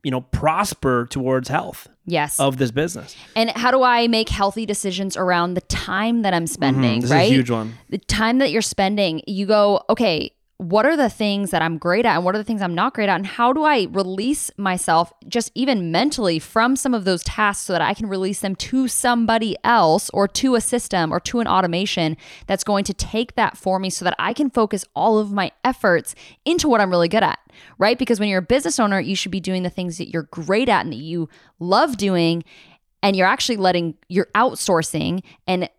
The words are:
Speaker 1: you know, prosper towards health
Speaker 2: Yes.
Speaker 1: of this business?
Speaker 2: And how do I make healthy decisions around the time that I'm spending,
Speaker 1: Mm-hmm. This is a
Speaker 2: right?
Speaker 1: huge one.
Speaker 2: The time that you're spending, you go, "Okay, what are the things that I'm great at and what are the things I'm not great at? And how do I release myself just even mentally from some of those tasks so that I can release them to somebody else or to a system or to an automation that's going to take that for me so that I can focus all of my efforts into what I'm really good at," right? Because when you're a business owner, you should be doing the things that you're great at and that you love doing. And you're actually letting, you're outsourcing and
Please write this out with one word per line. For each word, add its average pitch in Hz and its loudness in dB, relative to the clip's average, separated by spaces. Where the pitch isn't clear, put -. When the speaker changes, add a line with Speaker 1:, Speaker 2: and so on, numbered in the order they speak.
Speaker 1:
you 139 -4
know, 127 -2
prosper 143 -2
towards 127 -2
health - -6
Speaker 2:
Yes. 151 -2
Speaker 1:
of 135 2
this 127 0
business? 151 -6
Speaker 2:
And 226 0
how 233 -2
do 262 4
I 240 2
make 226 0
healthy 208 -2
decisions 196 -4
around 180 0
the 180 -2
time 220 -2
that 196 2
I'm 165 0
spending, 135 0
Speaker 1:
Mm-hmm. 113 2
This 120 -2
is 123 0
a 151 4
Speaker 2:
right? 180 4
Speaker 1:
huge 127 4
one. 113 -4
Speaker 2:
The 202 -6
time 220 0
that 269 2
you're 220 0
spending, 196 0
you 196 -4
go, 208 4
"Okay, 208 0
what 202 2
are 320 2
the 254 2
things 202 -2
that 170 0
I'm 165 -2
great 180 0
at 220 4
and 175 0
what 185 0
are 208 -2
the 214 -6
things 208 -4
I'm 175 -4
not 202 -2
great 208 0
at? 185 2
And 190 -4
how 247 0
do 311 0
I 226 2
release 190 -2
myself 180 0
just - -2
even 220 -2
mentally 190 0
from 240 0
some 262 0
of 196 -4
those 185 0
tasks 202 -2
so 190 -4
that 165 2
I 180 0
can 220 -6
release 190 -4
them 190 -4
to 262 -2
somebody 226 0
else 196 4
or 202 2
to 262 0
a 226 2
system 180 -2
or 175 0
to 240 -4
an 220 0
automation 170 0
that's 196 -2
going 202 0
to 196 -6
take - -4
that 220 0
for 185 -4
me 190 -4
so - -10
that 180 0
I 202 -2
can 285 0
focus 214 0
all 214 4
of 208 -2
my 202 -2
efforts 208 0
into 320 0
what 233 4
I'm 190 2
really 175 2
good 208 2
at," - -2
right? 220 2
Because 226 0
when 208 0
you're 190 0
a - -2
business 285 0
owner, 202 2
you 185 -2
should 185 -6
be 190 -4
doing 185 -4
the 180 -2
things 175 -8
that - -8
you're 165 -4
great 190 -2
at 190 2
and 156 -6
that 110 -8
you 160 -6
love 220 2
doing. 170 0
And 196 2
you're 185 4
actually 233 0
letting, 175 0
you're 180 0
outsourcing 170 0
and 185 -2